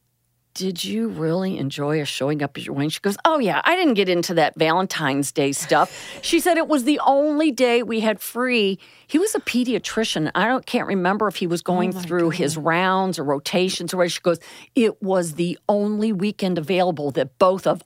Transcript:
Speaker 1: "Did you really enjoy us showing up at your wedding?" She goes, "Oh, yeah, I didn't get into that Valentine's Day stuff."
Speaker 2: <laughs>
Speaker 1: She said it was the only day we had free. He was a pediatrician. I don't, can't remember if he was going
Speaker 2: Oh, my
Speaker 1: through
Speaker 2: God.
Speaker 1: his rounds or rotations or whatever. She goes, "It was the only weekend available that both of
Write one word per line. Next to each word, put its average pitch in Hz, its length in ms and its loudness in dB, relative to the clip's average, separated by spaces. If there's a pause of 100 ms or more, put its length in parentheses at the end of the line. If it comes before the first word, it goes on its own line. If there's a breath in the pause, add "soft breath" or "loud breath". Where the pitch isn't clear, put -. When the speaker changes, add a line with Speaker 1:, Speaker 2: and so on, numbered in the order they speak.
(540)
Speaker 1:
"Did 185 300 -6
you 214 240 -2
really 180 480 -2
enjoy 147 460 -2
us 143 60 -6
showing 147 340 -2
up - 160 -8
at - 80 -12
your 139 80 -8
wedding?" 143 160 -2
She - 100 -8
goes, 202 240 -2
"Oh, 320 140 4
yeah, 175 260 0
I 320 100 4
didn't 339 200 2
get 190 160 2
into 175 240 0
that 156 220 2
Valentine's 156 760 0
Day 139 200 0
stuff." 151 380 2 (240 loud breath)
Speaker 2:
<laughs> - 80 -18
Speaker 1:
She 330 180 2
said 330 180 2
it 320 100 0
was 285 160 2
the 285 220 2
only 294 440 4
day 240 320 2
we 220 180 -2
had 220 200 0
free. 226 580 0 (280 loud breath)
He - 120 0
was 403 160 0
a 427 60 0
pediatrician. 220 960 -2
I 190 120 2
don't, 247 200 0
can't 208 200 -2
remember 196 400 0
if 190 100 -4
he 185 100 -4
was 170 160 -2
going 185 280 0
Speaker 2:
Oh, 190 60 -4
my 185 60 -8
Speaker 1:
through 170 280 0
Speaker 2:
God. - 60 -2
Speaker 1:
his 151 220 -2
rounds 185 600 0
or 151 60 -4
rotations 170 680 -2
or - 20 -2
whatever. 175 140 2
She - 100 -8
goes, 170 180 0 (360 loud breath)
"It 220 280 2
was 185 320 0
the 170 240 -2 (120)
only 208 420 0
weekend 175 460 -2
available 170 540 0
that - 260 -4
both 185 280 4
of - 200 0